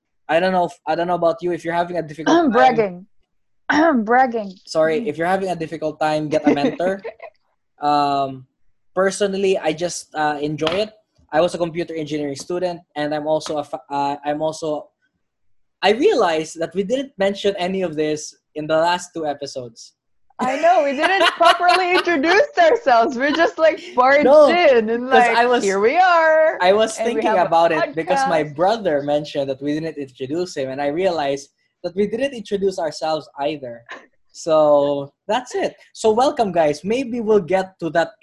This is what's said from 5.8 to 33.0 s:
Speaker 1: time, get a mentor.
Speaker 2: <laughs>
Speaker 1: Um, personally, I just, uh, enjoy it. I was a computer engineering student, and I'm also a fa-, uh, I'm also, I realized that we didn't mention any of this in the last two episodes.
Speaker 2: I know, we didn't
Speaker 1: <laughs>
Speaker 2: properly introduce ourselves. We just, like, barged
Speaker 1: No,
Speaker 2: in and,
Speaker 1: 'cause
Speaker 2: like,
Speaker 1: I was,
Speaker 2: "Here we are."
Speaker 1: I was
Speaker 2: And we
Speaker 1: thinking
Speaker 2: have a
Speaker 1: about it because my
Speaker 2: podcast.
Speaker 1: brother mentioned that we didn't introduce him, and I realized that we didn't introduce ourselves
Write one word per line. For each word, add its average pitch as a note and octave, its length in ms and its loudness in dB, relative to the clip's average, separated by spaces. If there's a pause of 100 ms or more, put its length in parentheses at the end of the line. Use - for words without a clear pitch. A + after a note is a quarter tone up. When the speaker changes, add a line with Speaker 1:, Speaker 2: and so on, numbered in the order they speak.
Speaker 1:
time, D#3 300 -2
get D#3 180 0
a D3 60 6
mentor. F3+ 540 -2
Speaker 2:
<laughs> - 40 -10 (720)
Speaker 1:
Um, C#3 680 -2 (480)
personally, F#3+ 600 0
I D#3+ 160 -2
just, E3 420 -8
uh, D3+ 260 0
enjoy D#3 300 -2 (160)
it. - 60 -20 (400)
I D#3 80 2
was F3 120 0
a F3+ 40 -8
computer E3 380 -6
engineering D3 420 -6
student, F3 420 -6 (160)
and D3 180 -4
I'm D3+ 140 -6
also D#3 300 -2
a C#3 80 -4
fa-, - 240 -12
uh, C#3+ 340 -4
I'm D3 180 -4
also, D#3 480 -6 (920)
I F#3+ 100 4
realized G3 680 0
that D#3+ 140 -6
we G3+ 80 -2
didn't C4 340 -4
mention G3 400 -2
any F#3+ 240 -4
of D#3+ 160 -4
this D3+ 360 -4 (220)
in D3+ 120 -8
the D#3 100 0
last E3+ 360 0
two D#3+ 120 -6
episodes. C3+ 680 -10 (440)
Speaker 2:
I C4+ 220 -2
know, E4+ 240 4
we C#4 80 -2
didn't E4+ 380 2
Speaker 1:
<laughs> - 40 -4
Speaker 2:
properly F4 600 2
introduce F4 520 2 (100)
ourselves. C#4 600 2
We C#4 160 0
just, - 240 0
like, D#4+ 240 2 (140)
barged C4+ 280 4
Speaker 1:
No, D4 240 8
Speaker 2:
in C4+ 420 4
and, A#3+ 200 -2
Speaker 1:
'cause B3 180 6
Speaker 2:
like, A#3 80 0
Speaker 1:
I A#3+ 100 4
was, B3 180 2
Speaker 2:
"Here G3 180 0
we C4 160 2
are." D#4+ 640 4
Speaker 1:
I F3+ 100 6
was A3 260 2
Speaker 2:
And A3+ 100 -2
we A#3 120 -2
Speaker 1:
thinking A3 160 0
Speaker 2:
have F3+ 80 2
a C#3+ 80 0
Speaker 1:
about E3 220 4
it - 220 -2
because E3 340 -2
my D#3 160 0
Speaker 2:
podcast. D3 100 -10
Speaker 1:
brother F3+ 480 0
mentioned D3 460 -4
that C3 120 -8
we D3 120 -4
didn't D#3 240 -8
introduce C#3+ 580 -8
him, C3+ 140 -6
and C3 120 -8
I C#3+ 60 -2
realized D3 600 -2 (340)
that F3 140 -10
we G#3 100 0
didn't B3 260 -4
introduce G3 460 -4
ourselves D#3 480 -6 (120)